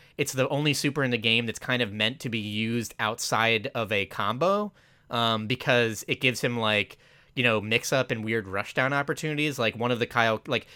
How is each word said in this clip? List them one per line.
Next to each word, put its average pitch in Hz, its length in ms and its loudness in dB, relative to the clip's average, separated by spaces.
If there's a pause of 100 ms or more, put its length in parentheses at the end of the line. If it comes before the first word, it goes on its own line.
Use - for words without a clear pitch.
(160)
it's 143 160 -2
the 131 160 2
only 147 240 2
super 143 300 0
in 127 80 0
the 120 80 0
game 117 280 2
that's 110 120 -6
kind 123 240 0
of 101 100 -2
meant 107 280 -2
to 139 80 -6
be 113 100 -4
used 110 600 -2
outside 113 760 0
of 110 180 -2
a 98 140 2
combo, 170 640 0 (380)
um, 113 360 0
because 120 640 2
it 131 120 -4
gives 127 200 0
him, 120 180 0
like, 107 400 2 (360)
you 127 80 0
know, 113 180 4
mix 110 320 0
up 131 180 2
and 113 140 -4
weird 110 220 -2
rushdown 104 460 -2
opportunities. 147 640 -2
Like, 113 180 0
one 117 140 0
of 120 80 0
the 117 80 0
Kaio-, 113 420 2
like, 120 280 -2